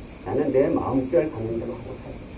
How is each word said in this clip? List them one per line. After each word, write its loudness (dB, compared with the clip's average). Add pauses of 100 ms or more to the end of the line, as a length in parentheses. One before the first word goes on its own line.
(240)
나는 2
내 6
마음결 2
가는 -4
대로 -6
하고 -10 (180)
살겠다." -12 (120)